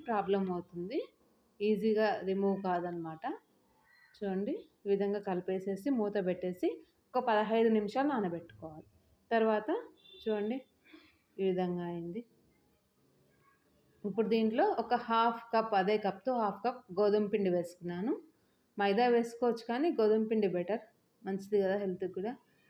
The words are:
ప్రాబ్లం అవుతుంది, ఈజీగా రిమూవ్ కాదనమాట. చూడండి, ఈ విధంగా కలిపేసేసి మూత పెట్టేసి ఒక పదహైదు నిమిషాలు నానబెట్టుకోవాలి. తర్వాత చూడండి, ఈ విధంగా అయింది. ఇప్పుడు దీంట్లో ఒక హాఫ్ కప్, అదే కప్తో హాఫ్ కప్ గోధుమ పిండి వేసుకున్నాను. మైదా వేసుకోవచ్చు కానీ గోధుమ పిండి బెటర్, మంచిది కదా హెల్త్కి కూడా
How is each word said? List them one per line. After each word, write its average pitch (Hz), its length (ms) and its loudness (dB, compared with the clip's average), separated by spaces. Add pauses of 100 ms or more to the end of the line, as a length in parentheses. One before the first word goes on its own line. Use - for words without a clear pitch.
ప్రాబ్లం 196 460 0
అవుతుంది, 175 460 -6 (640)
ఈజీగా 214 460 2 (220)
రిమూవ్ 196 280 2 (100)
కాదనమాట. 170 580 -4 (920)
చూడండి, 202 380 -2 (300)
ఈ 208 80 -6
విధంగా 202 340 2
కలిపేసేసి 190 720 -4
మూత 208 160 0 (140)
పెట్టేసి 180 400 -2 (420)
ఒక 247 200 0
పదహైదు 220 480 4
నిమిషాలు 262 340 0
నానబెట్టుకోవాలి. 170 760 -6 (440)
తర్వాత 220 360 2 (540)
చూడండి, 214 380 -2 (760)
ఈ 196 120 -2
విధంగా 180 400 -2
అయింది. 175 320 -8 (1800)
ఇప్పుడు 202 320 0
దీంట్లో 226 320 2 (160)
ఒక 240 260 0
హాఫ్ 226 340 2 (120)
కప్, 220 260 2
అదే 208 240 2
కప్తో 240 380 -2
హాఫ్ 202 240 -4
కప్ 247 120 -6 (220)
గోధుమ 208 320 4
పిండి 196 240 2
వేసుకున్నాను. 175 580 -4 (640)
మైదా 202 300 4 (100)
వేసుకోవచ్చు 233 560 -2
కానీ 294 160 0 (100)
గోధుమ 220 320 4
పిండి 202 240 2
బెటర్, 180 280 -2 (400)
మంచిది 196 420 -2
కదా 190 180 0
హెల్త్కి 185 360 -4
కూడా 220 140 -6 (360)